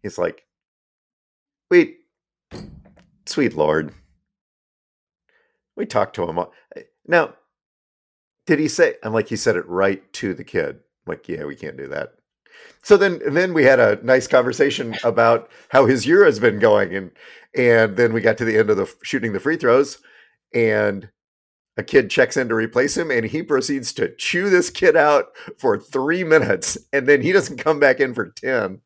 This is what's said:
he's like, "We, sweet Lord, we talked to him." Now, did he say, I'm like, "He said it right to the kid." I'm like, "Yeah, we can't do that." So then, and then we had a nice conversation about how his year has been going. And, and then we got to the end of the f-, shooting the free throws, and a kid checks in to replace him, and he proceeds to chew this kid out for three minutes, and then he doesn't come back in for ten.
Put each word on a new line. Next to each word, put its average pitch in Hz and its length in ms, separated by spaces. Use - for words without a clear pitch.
he's 104 160
like, 85 280
"We, 175 280
sweet 127 280
Lord, 78 400
we - 100
talked - 300
to 87 120
him." 85 120
Now, 165 280
did 151 120
he 156 100
say, 151 340
I'm 110 100
like, 110 140
"He 113 80
said 101 220
it 85 100
right 95 340
to 98 200
the - 120
kid." 73 320
I'm - 340
like, - 160
"Yeah, 78 160
we 71 140
can't 76 200
do 69 120
that." 73 240
So 208 140
then, 180 300
and 143 100
then 180 180
we 156 120
had 131 140
a 104 260
nice 131 220
conversation 127 760
about 117 460
how 170 160
his 127 220
year 190 160
has 143 160
been 104 200
going. 101 360
And, 92 160
and 113 420
then 117 160
we 113 80
got 107 160
to 120 80
the 110 120
end 107 120
of 104 80
the 98 60
f-, - 200
shooting 113 300
the 98 80
free 160 160
throws, 135 420
and 107 560
a 107 80
kid 123 260
checks - 280
in 127 100
to 113 80
replace 120 400
him, 165 160
and 117 140
he 135 180
proceeds 131 500
to 92 220
chew 185 340
this 180 200
kid 165 260
out 147 320
for 107 200
three 156 460
minutes, 151 540
and 135 120
then 139 160
he 180 120
doesn't 160 240
come 156 240
back 135 180
in 127 140
for 104 160
ten. 113 560